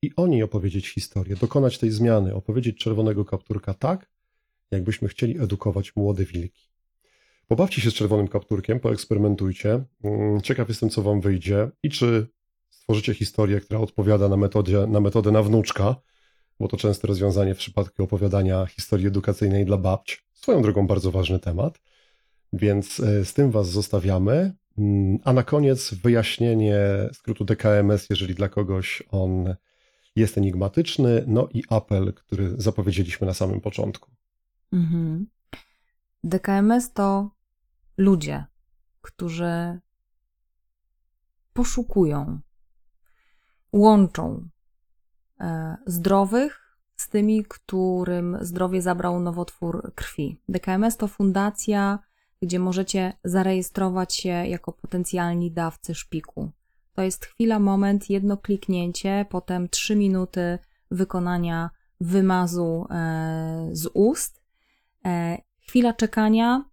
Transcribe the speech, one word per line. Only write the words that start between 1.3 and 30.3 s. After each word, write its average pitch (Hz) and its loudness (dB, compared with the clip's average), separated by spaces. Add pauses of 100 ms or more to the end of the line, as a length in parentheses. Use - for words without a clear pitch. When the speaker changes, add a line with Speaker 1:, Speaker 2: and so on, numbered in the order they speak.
Speaker 1:
dokonać 123 2
tej 113 2
zmiany, 107 2
opowiedzieć 113 -2
czerwonego 107 0
kapturka 98 -6
tak, 175 -4 (600)
jakbyśmy 98 -2
chcieli 127 -2
edukować 98 -2
młode 101 0
wilki. 87 -12 (800)
Pobawcie 139 0
się 113 2
z - -4
czerwonym 104 2
kapturkiem, 104 -2
poeksperymentujcie. 104 0 (200)
Mm, 104 0
ciekaw 113 -2
jestem, 110 0
co 110 -2
wam 101 2
wyjdzie 98 0 (120)
i 151 0
czy 117 0 (420)
stworzycie 107 -2
historię, 101 0
która - -4
odpowiada 101 2
na 98 4
metodzie, 101 2
na 104 2
metodę 104 4
na 107 6
wnuczka, 104 2 (640)
bo 101 -2
to 104 -4
częste 101 0
rozwiązanie 98 2
w - -20
przypadku - -4
opowiadania 95 0
historii 95 -2
edukacyjnej 101 0
dla 98 2
babć. 95 -2
Swoją 196 0
drogą 101 2
bardzo 92 0
ważny 92 0
temat, 92 -4 (760)
więc, 101 0
e, 104 2
z - -12
tym 139 4
was 104 0
zostawiamy. 101 0 (220)
Mm, 101 2
a 131 2
na 127 4
koniec 135 2
wyjaśnienie 110 2 (340)
skrótu 110 -6
D 110 2
K 110 2
M 104 4
S, 101 0
jeżeli 92 -2
dla 95 -2
kogoś 95 -4
on 92 0 (600)
jest 107 2